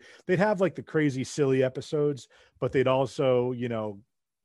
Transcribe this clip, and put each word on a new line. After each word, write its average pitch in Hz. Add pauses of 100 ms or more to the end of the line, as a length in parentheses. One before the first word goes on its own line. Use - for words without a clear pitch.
(260)
they'd 180
have, 208
like, 175
the 135
crazy, 143
silly 135
episodes, 143 (320)
but 127
they'd 131
also, 131
you 123
know, 107 (420)